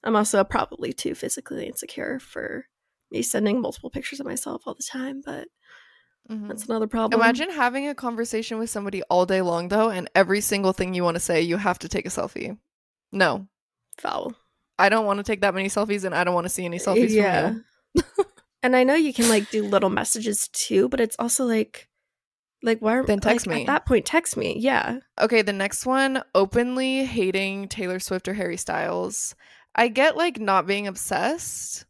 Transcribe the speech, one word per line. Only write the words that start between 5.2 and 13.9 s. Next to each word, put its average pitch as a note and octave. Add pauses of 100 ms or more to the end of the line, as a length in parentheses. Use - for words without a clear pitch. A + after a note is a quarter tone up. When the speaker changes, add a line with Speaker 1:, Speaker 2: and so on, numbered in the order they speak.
Speaker 1:
but - (840)
Speaker 2:
Mm-hmm. G#3+
Speaker 1:
that's G#3+
another A3
problem. A3
Speaker 2:
Imagine A#3+
having C#4
a C#4+
conversation A#3
with A3+
somebody G3+
all F3+
day F#3+
long, F3
though, A3
and F3+
every F#3+
single G3
thing F#3
you F3+
wanna E3+
say, E3
you E3+
have G3
to E3
take -
a F#3
selfie. - (540)
No. F#3+ (480)